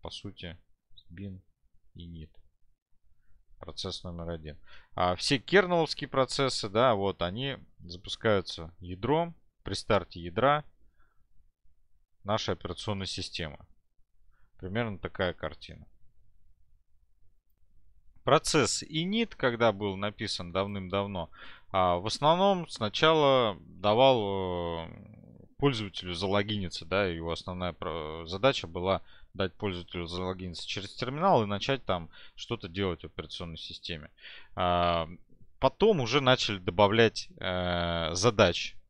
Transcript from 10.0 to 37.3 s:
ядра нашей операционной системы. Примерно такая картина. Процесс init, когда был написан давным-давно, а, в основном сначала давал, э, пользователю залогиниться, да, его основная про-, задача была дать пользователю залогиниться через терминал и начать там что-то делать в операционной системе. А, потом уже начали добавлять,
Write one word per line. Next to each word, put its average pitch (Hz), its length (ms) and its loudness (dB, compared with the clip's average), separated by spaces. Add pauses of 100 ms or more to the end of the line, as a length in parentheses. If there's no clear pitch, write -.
ядра 127 460 0 (1600)
нашей 101 300 0
операционной 95 520 -6
системы. 80 500 -8 (1000)
Примерно 101 400 -6
такая 90 360 -4
картина. - 520 -12 (2500)
Процесс 139 600 2
init, 196 520 -2
когда 117 360 4
был 98 240 -2
написан 98 560 -6
давным-давно, 98 760 -2 (420)
а, 90 260 4
в 90 80 -4
основном 175 640 2
сначала 131 920 4
давал, 95 1300 2
э, - 680 -20
пользователю 107 560 -2
залогиниться, 101 720 -2
да, 98 200 2
его 82 260 -2
основная 90 420 -6
про-, 80 520 -8
задача 98 420 0
была 87 340 0 (320)
дать 95 200 -4
пользователю 87 520 -6
залогиниться 90 640 -8
через 98 260 -8
терминал 143 500 4
и 101 40 -2
начать 101 360 -2
там 85 260 -2 (260)
что-то - 340 -8
делать 90 320 -2
в 87 60 -14
операционной 80 500 -12
системе. - 540 -12 (440)
А, 87 540 2 (500)
потом 185 400 4
уже 127 220 2
начали 127 360 4
добавлять, 101 720 4 (140)